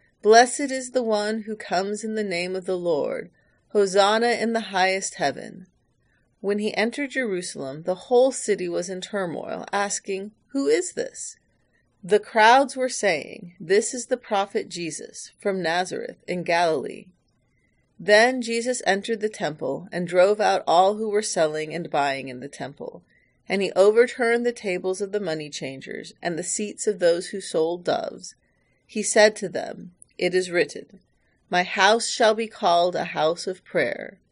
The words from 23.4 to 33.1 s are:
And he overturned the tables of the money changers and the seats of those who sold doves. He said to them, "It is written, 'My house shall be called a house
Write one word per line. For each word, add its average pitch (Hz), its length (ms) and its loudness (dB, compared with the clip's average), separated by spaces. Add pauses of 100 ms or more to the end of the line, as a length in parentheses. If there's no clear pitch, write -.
And 196 120 0
he 185 100 -2
overturned 233 720 4
the 240 60 0
tables 185 500 -4
of 196 100 -6
the 208 80 -2
money 156 300 -6
changers - 720 -10
and 170 160 -4
the 165 60 -6
seats - 420 -6
of 202 140 0
those 175 280 2
who 190 140 -10
sold 175 420 -2
doves. - 520 -6 (500)
He - 160 -6
said 214 360 4
to 185 120 -8
them, - 460 -10 (220)
"It 180 180 0
is 185 160 -2
written, 170 480 -4 (500)
'My 180 140 2
house 202 440 4
shall 220 260 2
be 220 140 -4
called 175 480 2
a 151 80 -2
house 165 420 -2